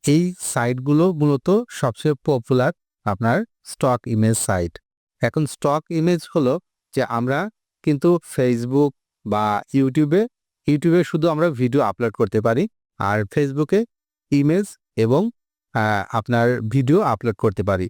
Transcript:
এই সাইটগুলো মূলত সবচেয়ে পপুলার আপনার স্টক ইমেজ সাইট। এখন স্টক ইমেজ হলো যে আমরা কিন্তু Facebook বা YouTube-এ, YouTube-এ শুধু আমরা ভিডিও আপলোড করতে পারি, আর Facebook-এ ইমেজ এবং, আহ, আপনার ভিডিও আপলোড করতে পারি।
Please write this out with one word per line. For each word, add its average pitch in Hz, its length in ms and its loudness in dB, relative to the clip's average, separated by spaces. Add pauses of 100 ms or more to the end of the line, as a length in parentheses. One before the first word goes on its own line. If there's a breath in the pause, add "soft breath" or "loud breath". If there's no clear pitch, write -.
এই 175 340 2
সাইটগুলো 139 720 0
মূলত 147 380 0 (180)
সবচেয়ে 143 460 -2 (100)
পপুলার 131 480 0 (320)
আপনার 113 400 0 (200)
স্টক 123 420 -2
ইমেজ 110 300 2
সাইট। 87 420 -4 (420)
এখন 143 260 -2
স্টক 147 440 -4
ইমেজ 165 300 0 (140)
হলো 147 260 0 (340)
যে 131 80 0
আমরা 127 460 -2 (340)
কিন্তু 165 360 2 (180)
Facebook 127 540 0 (360)
বা 104 360 0 (120)
YouTube-এ, 147 520 2 (420)
YouTube-এ 165 360 2
শুধু 165 240 -2
আমরা 160 220 0
ভিডিও 127 300 0
আপলোড 110 320 -2
করতে 107 280 0
পারি, 117 280 0 (300)
আর 104 260 -2
Facebook-এ 147 600 -2 (460)
ইমেজ 151 360 2 (300)
এবং, 135 340 2 (440)
আহ, 107 420 -2
আপনার 120 440 0
ভিডিও 131 400 2
আপলোড 120 360 -2
করতে 107 260 -2
পারি। 92 280 -2